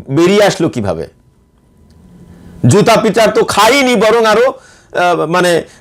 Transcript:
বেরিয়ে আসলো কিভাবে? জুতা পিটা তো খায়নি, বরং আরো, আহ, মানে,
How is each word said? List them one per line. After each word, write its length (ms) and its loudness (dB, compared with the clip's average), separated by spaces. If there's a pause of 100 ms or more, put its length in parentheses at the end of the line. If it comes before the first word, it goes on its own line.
বেরিয়ে 340 2
আসলো 260 -2
কিভাবে? 380 -8 (1600)
জুতা 280 4
পিটা 320 0
তো 160 0
খায়নি, 520 0
বরং 300 0
আরো, 240 0
আহ, 760 -6
মানে, 380 -2 (180)